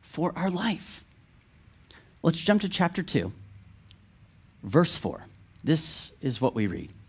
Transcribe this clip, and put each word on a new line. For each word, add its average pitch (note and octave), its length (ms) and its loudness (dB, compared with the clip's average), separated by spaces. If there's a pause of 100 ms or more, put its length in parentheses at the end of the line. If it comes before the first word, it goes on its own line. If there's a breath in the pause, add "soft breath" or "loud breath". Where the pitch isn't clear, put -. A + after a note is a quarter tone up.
for E3+ 340 -2
our F3+ 140 0
life? G3 540 -4 (1160 soft breath)
Let's E3 160 4
jump G#3 240 4
to G3 60 -2
chapter F3 340 0
two, F2+ 300 0 (1300)
verse D3 340 4
four. - 300 -6 (380)
This - 480 -2 (100)
is A#2+ 180 -2
what B2+ 140 2
we G#2+ 140 2
read. - 220 -6 (180)